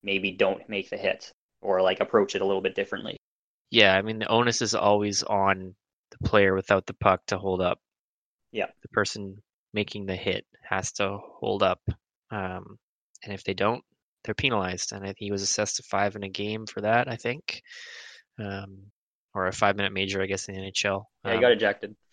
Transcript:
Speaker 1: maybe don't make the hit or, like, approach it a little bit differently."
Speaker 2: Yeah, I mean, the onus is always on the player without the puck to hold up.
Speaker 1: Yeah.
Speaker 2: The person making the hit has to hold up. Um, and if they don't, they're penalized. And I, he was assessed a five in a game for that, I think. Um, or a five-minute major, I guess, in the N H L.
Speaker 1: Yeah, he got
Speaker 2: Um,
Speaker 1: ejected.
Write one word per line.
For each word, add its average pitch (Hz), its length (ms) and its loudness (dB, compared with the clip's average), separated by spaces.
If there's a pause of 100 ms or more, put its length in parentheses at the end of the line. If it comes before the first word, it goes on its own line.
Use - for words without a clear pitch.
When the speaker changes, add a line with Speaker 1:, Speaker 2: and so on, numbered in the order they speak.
Speaker 1:
maybe 98 300 -2
don't 95 380 0
make 98 200 -6
the 98 80 -8
hit 95 360 -4 (260)
or, 95 220 2
like, 92 180 2
approach 101 360 2
it 95 60 -2
a 95 40 0
little 98 160 0
bit 95 140 -2
differently." - 420 -6 (520)
Speaker 2:
Yeah, 101 280 8
I 98 40 4
mean, 110 180 -4
the 107 80 -2
onus 117 340 4
is 113 140 0
always 104 480 2
on 95 520 0 (360)
the - 80 -20
player 98 340 4
without 95 320 2
the - 80 -10
puck - 320 2
to 98 120 -2
hold 92 240 -2
up. 87 200 0 (720)
Speaker 1:
Yeah. 107 180 -6 (100)
Speaker 2:
The - 80 -20
person 101 540 -4 (300)
making 104 320 -4
the 95 100 -4
hit - 320 -4 (160)
has 92 300 -4
to 101 240 -2
hold - 460 -2
up. 92 180 2 (500)
Um, 95 480 -8 (440)
and 104 100 -10
if 95 100 -10
they 101 100 -2
don't, 107 300 0 (400)
they're 110 100 -6
penalized. 98 600 -2
And 98 120 -10
I, 98 120 -8
he 101 140 -6
was 98 100 -2
assessed - 380 -2
a - 40 -12
five 101 320 0
in 101 80 -8
a 98 60 -8
game 104 360 -6
for - 160 -10
that, 117 260 2
I 117 80 -6
think. - 460 -8 (760)
Um, 98 540 -12 (420)
or 92 140 -2
a 98 60 -2
five-minute 101 380 2
major, 95 300 -2
I 95 40 0
guess, 98 220 -4
in 98 80 -12
the 95 60 -10
N 95 60 -10
H - 180 -4
L. 98 240 -2 (160)
Speaker 1:
Yeah, 110 100 -2
he 110 40 0
got 123 120 6
Speaker 2:
Um, 110 60 6
Speaker 1:
ejected. 104 380 -2 (180)